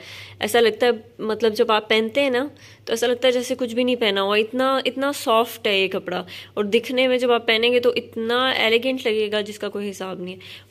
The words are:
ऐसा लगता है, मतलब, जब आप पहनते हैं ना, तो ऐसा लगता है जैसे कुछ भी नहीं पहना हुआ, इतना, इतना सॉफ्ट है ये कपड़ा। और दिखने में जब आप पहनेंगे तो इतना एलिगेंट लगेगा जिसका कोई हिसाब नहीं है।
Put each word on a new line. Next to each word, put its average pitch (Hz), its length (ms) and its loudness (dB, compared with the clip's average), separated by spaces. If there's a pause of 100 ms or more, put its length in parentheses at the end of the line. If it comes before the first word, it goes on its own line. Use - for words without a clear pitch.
(420)
ऐसा 208 180 2
लगता 220 280 4
है, 226 340 -2
मतलब, 220 320 0
जब 226 180 2
आप 214 180 2
पहनते 220 320 2
हैं 277 100 2
ना, 247 200 -2 (360)
तो - 60 -2
ऐसा 233 140 0
लगता 247 200 2
है 247 40 4
जैसे 247 240 0
कुछ 233 180 -4
भी 247 100 2
नहीं 247 120 2
पहना 202 260 0
हुआ, 202 140 2
इतना, 254 520 0
इतना 269 240 -2
सॉफ्ट 233 560 0
है 196 140 2
ये 190 60 2
कपड़ा। 180 380 -6 (320)
और 208 80 0
दिखने 233 420 2
में 254 100 2
जब 247 140 2
आप 233 160 0
पहनेंगे 240 320 4
तो 240 140 2
इतना 240 600 -2
एलिगेंट 247 540 0
लगेगा 214 340 -2
जिसका 208 260 -8
कोई 202 180 -6
हिसाब 185 380 -10
नहीं 180 100 -12
है। 185 60 -18 (320)